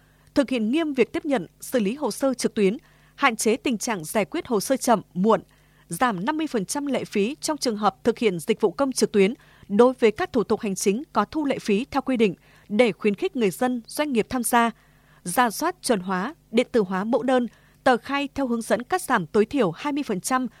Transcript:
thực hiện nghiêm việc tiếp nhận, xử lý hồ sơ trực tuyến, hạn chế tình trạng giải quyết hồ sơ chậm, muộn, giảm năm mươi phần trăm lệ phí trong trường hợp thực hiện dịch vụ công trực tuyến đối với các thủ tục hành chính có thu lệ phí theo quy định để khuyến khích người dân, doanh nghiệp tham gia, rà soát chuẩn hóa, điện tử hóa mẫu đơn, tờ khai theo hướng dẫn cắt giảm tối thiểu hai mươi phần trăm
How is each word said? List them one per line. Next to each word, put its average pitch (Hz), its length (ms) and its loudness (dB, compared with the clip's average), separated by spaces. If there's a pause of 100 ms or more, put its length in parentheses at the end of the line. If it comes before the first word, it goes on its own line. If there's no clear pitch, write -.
(340)
thực 285 160 2
hiện 226 220 0
nghiêm 311 220 0
việc 254 200 2
tiếp 339 120 -4
nhận, 254 220 -2 (140)
xử - 180 -2
lý 208 160 0
hồ 285 160 -4
sơ 269 220 -2
trực - 200 -4
tuyến, 202 240 2 (380)
hạn 262 200 0
chế 220 200 0
tình 269 220 -2
trạng 196 260 -6
giải 196 220 -2
quyết 339 220 -6
hồ 220 120 0
sơ 269 180 0
chậm, 226 240 2 (120)
muộn, 190 280 2 (460)
giảm 190 380 -2
năm 302 120 -2
mươi 311 100 -2
phần 208 180 -2
trăm 285 200 -6
lệ 247 200 -2
phí 214 360 -2
trong 311 160 -4
trường 220 200 -2
hợp 208 260 -2
thực 226 160 0
hiện 196 200 0
dịch - 220 -2
vụ 202 100 2
công 277 200 -2
trực - 200 0
tuyến 202 220 4 (340)
đối 240 320 6
với 220 120 4
các 359 220 -4
thủ 220 100 2
tục 202 180 -2
hành 196 140 -4
chính 214 280 0 (100)
có 208 120 2
thu 302 200 -4
lệ 269 140 -2
phí 220 320 0
theo 269 100 -2
quy 262 160 -2
định 214 180 2 (340)
để 214 220 4
khuyến 208 240 -2
khích 370 200 -4
người 226 140 2
dân, 247 380 -2
doanh 302 260 -4
nghiệp 214 160 2
tham 254 140 -4
gia, 233 280 2 (520)
rà 254 260 0
soát 311 320 -4
chuẩn 226 180 0
hóa, 190 360 -4 (160)
điện 240 200 2
tử 233 100 2
hóa 190 220 -4
mẫu 233 200 0
đơn, 254 240 2 (360)
tờ 254 140 4
khai 277 380 -6
theo 277 120 -2
hướng 233 140 -2
dẫn 220 220 -2
cắt 370 180 -2
giảm 220 240 -2
tối 214 200 2
thiểu 220 260 0
hai 294 220 -6
mươi 277 100 -2
phần 185 180 -4
trăm 254 260 -2 (120)